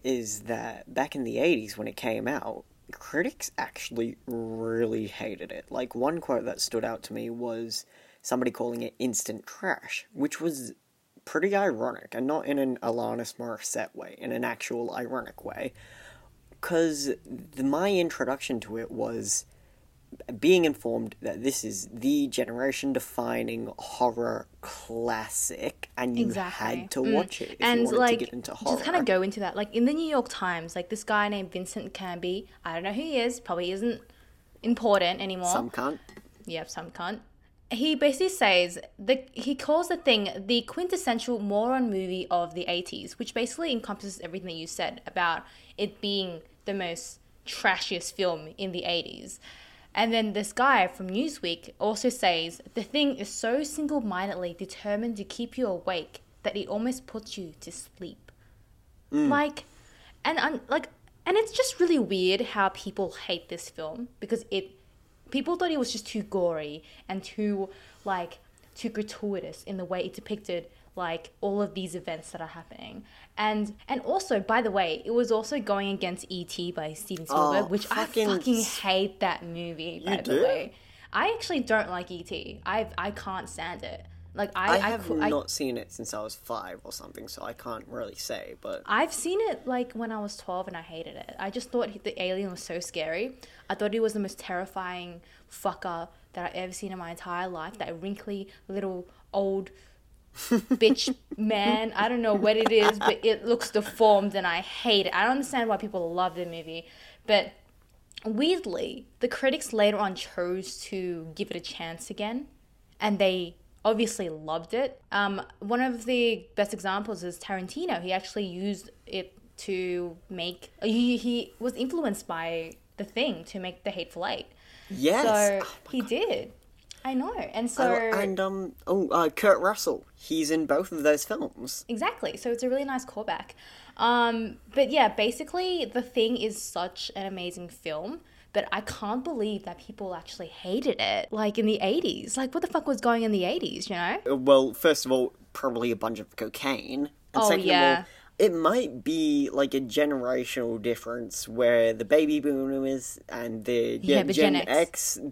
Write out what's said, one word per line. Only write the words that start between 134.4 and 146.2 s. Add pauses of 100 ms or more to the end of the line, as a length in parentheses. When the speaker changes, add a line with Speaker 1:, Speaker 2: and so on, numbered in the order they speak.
Speaker 2:
but
yeah,
basically,
The
Thing
is
such
an
amazing
film, (320)
but
I
can't
believe
that
people
actually
hated
it,
like,
in
the
eighties.
Like,
what
the
fuck
was
going
in
the
eighties,
you
know? (100)
Speaker 1:
Uh,
well,
first
of
all, (200)
probably
a
bunch
of